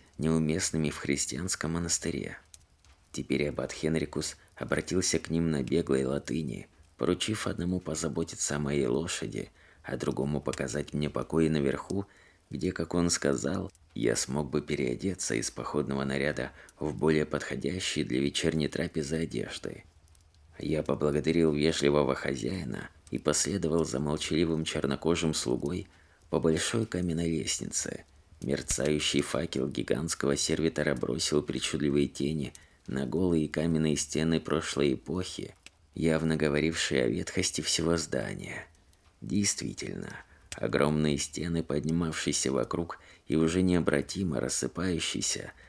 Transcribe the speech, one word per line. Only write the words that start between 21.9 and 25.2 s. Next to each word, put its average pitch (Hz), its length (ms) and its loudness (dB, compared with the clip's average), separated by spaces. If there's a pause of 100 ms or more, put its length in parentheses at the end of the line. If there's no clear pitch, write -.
хозяина 65 760 -4 (220)
и - 80 -2
последовал 80 680 2
за 65 140 -2
молчаливым 78 640 2
чернокожим 78 720 0